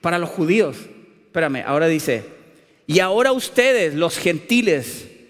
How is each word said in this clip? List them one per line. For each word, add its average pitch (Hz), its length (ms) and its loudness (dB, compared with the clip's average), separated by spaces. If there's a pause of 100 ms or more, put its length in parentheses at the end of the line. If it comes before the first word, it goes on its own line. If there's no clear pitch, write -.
para 170 180 -2
los 170 100 -4
judíos." 165 480 0 (500)
Espérame, 143 400 -2
ahora 151 220 2
dice, 147 360 -2 (640)
"Y 160 140 2
ahora 220 320 2
ustedes, 240 600 2
los 165 240 -2
gentiles" 170 880 0 (240)